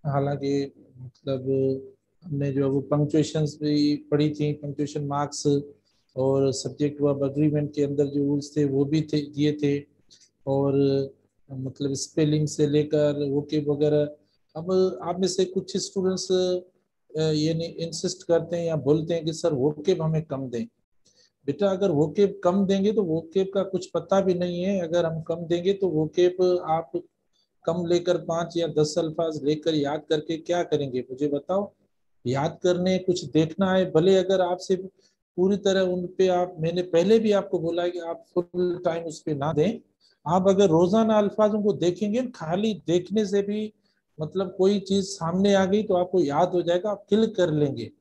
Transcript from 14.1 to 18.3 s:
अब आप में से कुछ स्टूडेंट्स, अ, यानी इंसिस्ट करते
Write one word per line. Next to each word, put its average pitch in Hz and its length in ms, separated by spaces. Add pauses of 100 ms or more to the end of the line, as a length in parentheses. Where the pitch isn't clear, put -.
अब 185 480
आप 175 160
में 190 80
से 185 180
कुछ 185 320
स्टूडेंट्स, 185 540
अ, 180 880
यानी 160 440
इंसिस्ट 165 640
करते 165 300